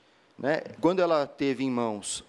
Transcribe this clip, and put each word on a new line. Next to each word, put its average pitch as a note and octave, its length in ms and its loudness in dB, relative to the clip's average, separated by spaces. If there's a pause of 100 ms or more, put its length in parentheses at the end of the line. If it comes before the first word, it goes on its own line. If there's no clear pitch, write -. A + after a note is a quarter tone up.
(380)
né? D3 240 0 (180)
Quando F3 200 2
ela D#3+ 280 4
teve C3+ 360 -2
em C3+ 60 0
mãos A#2 600 -4